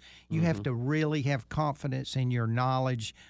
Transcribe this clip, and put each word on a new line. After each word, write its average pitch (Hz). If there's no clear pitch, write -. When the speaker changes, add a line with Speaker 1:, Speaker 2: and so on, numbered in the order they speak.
Speaker 1:
You 160
have 165
Speaker 2:
Mm-hmm. 101
Speaker 1:
to 135
really 151
have 139
confidence 139
in 127
your 120
knowledge 127